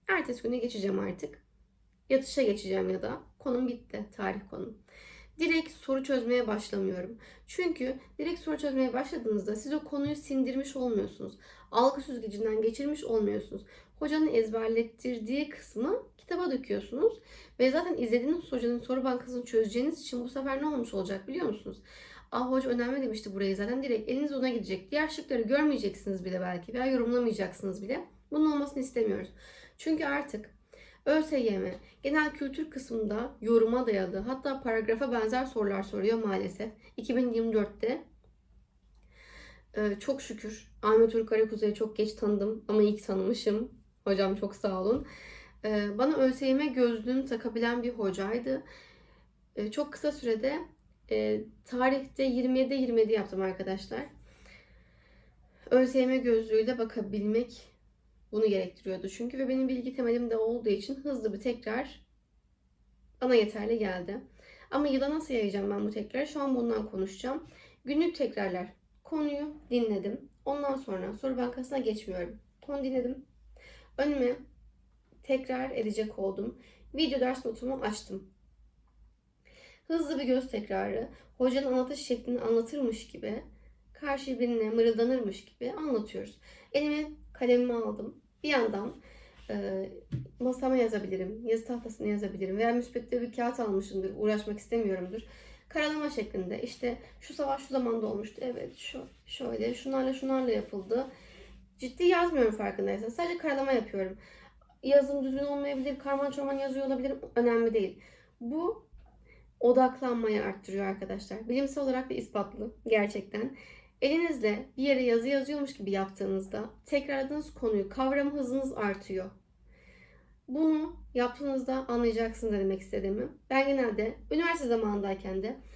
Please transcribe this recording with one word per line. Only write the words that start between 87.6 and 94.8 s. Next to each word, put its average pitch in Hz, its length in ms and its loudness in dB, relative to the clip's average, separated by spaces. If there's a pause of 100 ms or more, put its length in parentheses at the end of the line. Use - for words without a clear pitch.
aldım. 220 480 -4 (220)
Bir 302 60 -2
yandan, 226 480 2 (540)
e, 196 380 -4 (520)
masama 254 360 2
yazabilirim, 208 680 0
yazı 226 200 0
tahtasına 233 400 -6
yazabilirim 196 500 -2
veya 233 160 4
müsbette 240 500 -2
bir 240 100 -6
kağıt 240 280 -2
almışımdır, 196 560 -2
uğraşmak 214 420 0
istemiyorumdur. 202 640 -2 (480)